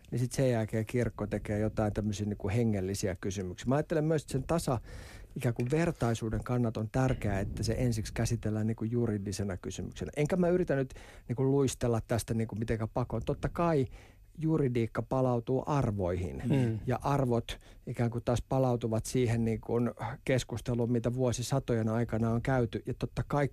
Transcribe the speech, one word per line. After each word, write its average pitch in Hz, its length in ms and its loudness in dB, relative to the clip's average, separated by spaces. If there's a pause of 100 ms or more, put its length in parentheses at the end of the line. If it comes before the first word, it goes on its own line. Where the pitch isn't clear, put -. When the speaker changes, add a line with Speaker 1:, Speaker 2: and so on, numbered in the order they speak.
(120)
Speaker 1:
niin 123 80 0
sit 123 120 0
sen 131 200 2
jälkeen 110 340 0
kirkko 110 420 -2
tekee 107 320 -2
jotain 107 340 0
tämmöisiä 104 320 -2
niinku 101 240 -4
hengellisiä 98 680 2
kysymyksiä. 95 540 -6
Mä 139 60 4
ajattelen 156 300 2
myös, 156 160 2
että - 100 -12
sen 131 120 -2
tasa-, 156 360 0 (560)
ikään 123 200 0
kuin 123 160 -2
vertaisuuden 117 720 0
kannalta 120 360 0
on 110 120 -2
tärkeää, 123 480 0
että 101 240 -4
se 110 140 0
ensiksi 113 360 0
käsitellään 110 540 0
niinku 110 160 -2
juridisena 104 760 -2
kysymyksenä. 92 600 -8
Enkä 147 180 2
mä 180 140 4
yritä 175 260 2
nyt 135 180 0 (340)
niinku 123 160 0
luistella 131 640 2
tästä 117 260 0
niinku 113 220 -2
mitenkään 110 380 -2
pakoon. 117 320 -2
Totta - 240 -2
kai 165 380 2 (500)
juridiikka 131 640 0
palautuu 127 640 2
arvoihin. 92 800 0
Speaker 2:
Mm. 123 420 2
Speaker 1:
Ja 123 140 0
arvot 135 580 0 (280)
ikään 120 240 0
kuin 117 120 -4
taas 120 260 2
palautuvat 120 560 2
siihen 117 400 2
niin 113 160 0
kuin 117 300 0 (340)
keskusteluun, 120 640 0
mitä 120 220 2
vuosisatojen 123 760 0
aikana 113 420 0
on 117 100 0
käyty. 123 440 0
Ja 127 80 -4
totta - 340 -4
kai 143 260 2